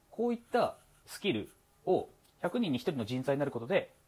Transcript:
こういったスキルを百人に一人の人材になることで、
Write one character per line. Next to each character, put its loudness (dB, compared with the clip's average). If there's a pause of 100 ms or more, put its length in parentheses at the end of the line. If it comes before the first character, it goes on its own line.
(120)
こ -2
う 0
い -4
っ -8 (120)
た 2 (300)
ス -14
キ 0
ル -4 (360)
を 2 (320)
百 -2
人 2
に 2
一 -4
人 -2
の -2
人 -2
材 2
に 0
な 0
る -2
こ -4
と -8
で、 0 (140)